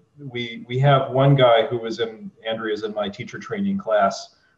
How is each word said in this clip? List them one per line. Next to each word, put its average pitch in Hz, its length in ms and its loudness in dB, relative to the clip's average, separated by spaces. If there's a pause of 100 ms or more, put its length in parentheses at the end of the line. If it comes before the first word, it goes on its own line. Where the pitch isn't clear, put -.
(240)
we, 117 440 -10
we 120 100 -4
have 135 320 4
one 139 240 4
guy 117 320 6
who 120 120 -4
was 113 200 -6
in 110 320 -6 (180)
Andrea's 110 360 -4
and 107 100 -6
my 104 140 -4
teacher 104 320 -12
training 98 380 -4
class 101 580 0 (220)